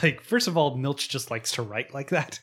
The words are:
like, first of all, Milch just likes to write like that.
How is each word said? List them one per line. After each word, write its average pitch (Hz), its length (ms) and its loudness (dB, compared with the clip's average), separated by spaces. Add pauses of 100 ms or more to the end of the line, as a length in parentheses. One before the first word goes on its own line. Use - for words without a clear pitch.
like, 156 200 4
first 233 260 2
of 175 80 0
all, 143 220 4
Milch 139 320 -2
just 127 200 -4
likes 113 240 -4
to - 80 -4
write 110 320 -6
like - 180 -6
that. - 320 0